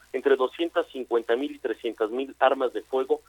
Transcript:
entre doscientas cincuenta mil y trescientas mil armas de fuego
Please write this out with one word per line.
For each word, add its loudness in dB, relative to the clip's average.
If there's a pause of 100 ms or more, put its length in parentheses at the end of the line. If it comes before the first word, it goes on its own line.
(140)
entre 4
doscientas 0
cincuenta -2
mil -2
y -18
trescientas -4
mil -6
armas 2
de -6
fuego -2